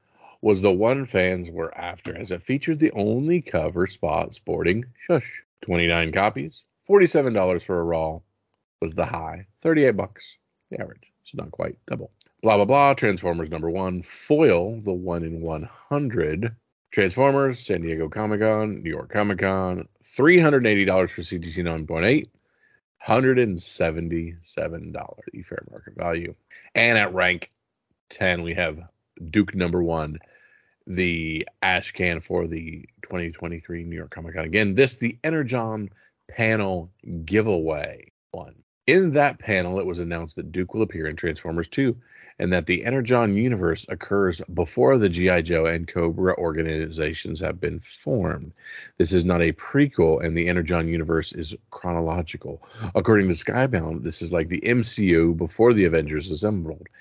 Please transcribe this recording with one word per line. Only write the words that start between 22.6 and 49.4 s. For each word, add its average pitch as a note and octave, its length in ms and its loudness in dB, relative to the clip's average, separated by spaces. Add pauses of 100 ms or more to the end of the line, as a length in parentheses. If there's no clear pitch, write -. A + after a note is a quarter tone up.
hundred B2+ 420 2
and G2 220 0
seventy-seven E2 1300 -6
dollars - 400 -14
the - 120 -16
fair - 280 -12
market - 240 -20
value. E2+ 400 -6 (400)
And A#2 220 4
at G2 160 2
rank F2+ 360 0 (600)
ten, F2+ 340 -2
we E2+ 100 -6
have E2 260 -4 (520)
Duke F#2+ 240 2
number F2+ 260 0
one, D#2+ 380 -4 (640)
the E2+ 600 -2 (140)
Ash F2+ 300 0
Can F2 300 -2
for E2+ 240 -2
the E2 420 -10 (140)
twenty F2 300 -8
twenty-three E2+ 520 -10
New E2+ 120 -10
York E2 160 -12
Comic E2 240 -14
Con. D#2+ 100 -4
Again, G2 300 0
this, B2+ 220 2
the A#2 260 -4
Energon A#2 680 -4 (380)
panel G2 640 0 (340)
giveaway D#2+ 840 0 (180)
one. - 260 -14 (320)
In F3 240 6
that C#3+ 260 4
panel, F#2 420 0
it F#2 60 -2
was F2 140 -4
announced E2+ 380 -6
that D#2 140 -10
Duke F2+ 220 -4
will A2 80 0
appear D#2+ 260 -4
in D2+ 100 -8
Transformers E2 500 -4
Two, B2+ 300 0 (420)
and F2+ 140 0
that F2 140 0
the F2+ 180 0
Energon A#2+ 500 2
universe G2+ 540 0
occurs F#2+ 520 -2 (120)
before B2 440 4
the G#2 120 4
G F2 200 2
I F2+ 120 4
Joe E2 240 0
and E2+ 200 -2
Cobra E2+ 520 0
organizations D#2+ 1040 -4
have F2 180 -4
been D#2+ 220 -6
formed. E2 720 -4 (440)
This E2+ 140 2
is F2+ 140 4
not F2 160 2